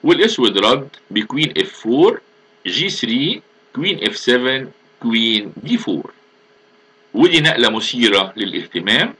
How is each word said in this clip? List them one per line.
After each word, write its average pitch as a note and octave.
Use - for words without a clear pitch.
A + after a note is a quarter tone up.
والأسود D3
رد B2+
بكوين A#2+
اف -
فور، C#3+
جي D3
ثري، B2+
كوين C#3+
اف G#2
سفن، B2+
كوين A2+
دي -
فور، -
ودي D#3+
نقلة A#2+
مثيرة A2
للاهتمام. G2+